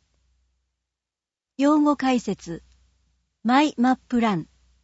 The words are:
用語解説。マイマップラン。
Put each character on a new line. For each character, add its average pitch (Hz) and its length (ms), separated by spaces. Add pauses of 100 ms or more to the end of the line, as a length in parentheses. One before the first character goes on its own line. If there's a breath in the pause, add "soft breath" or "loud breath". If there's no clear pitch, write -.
(1600)
用 294 220
語 294 160
解 262 240
説。 - 420 (800)
マ 247 200
イ 302 140
マ 247 180
ッ - 40 (100)
プ 240 120
ラ 220 160
ン。 156 100 (380)